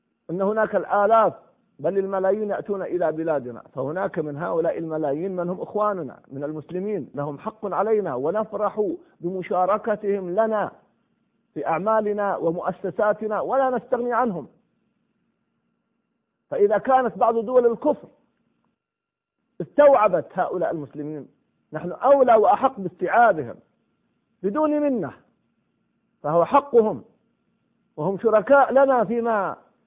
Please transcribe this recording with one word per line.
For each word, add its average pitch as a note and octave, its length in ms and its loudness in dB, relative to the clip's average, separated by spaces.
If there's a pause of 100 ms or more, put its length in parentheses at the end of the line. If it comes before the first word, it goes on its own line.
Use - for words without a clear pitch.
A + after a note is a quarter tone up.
(300)
أن F#3 120 -4
هناك G#3 340 0
الآلاف G3+ 580 4 (440)
بل F3 200 -2
الملايين G3 520 -2
يأتون F#3+ 320 -6
إلى E3 300 -2
بلادنا، D3 500 -6 (120)
فهناك F3 440 -6
من D3+ 180 -6
هؤلاء E3+ 420 -4
الملايين D#3+ 580 -6
من F3 120 -6
هم F#3 120 -8
إخواننا G3 680 -6
من C#3 160 -10
المسلمين، E3 680 -8
لهم C#3+ 240 -8
حق G#3+ 280 -10
علينا، F#3+ 480 0
ونفرح G3+ 800 -4 (280)
بمشاركتهم F#3+ 1080 -2
لنا G#3+ 420 0 (840)
في C#3+ 120 -6
أعمالنا G3+ 680 0
ومؤسساتنا، G3 1040 -2
ولا B3+ 300 0
نستغني A#3+ 420 -4
عنهم. A3 360 -2 (2000)
فإذا G3+ 280 2
كانت B3+ 400 0
بعض A3+ 200 2
دول B3 280 2
الكفر A#3+ 420 -2 (1500)
استوعبت G#3+ 720 6
هؤلاء F3 380 -2
المسلمين، D3 580 -10 (440)
نحن E3 200 -8
أولى B3+ 420 4
وأحق G#3 460 2
باستيعابهم F3 760 2 (840)
بدون D4 280 0
منة، C4+ 420 -2 (1120)
فهو D#3+ 220 2
حقهم، A#3 600 2 (920)
وهم F3 220 -4
شركاء A#3 540 4
لنا C4 320 4
فيما A3 520 -2 (300)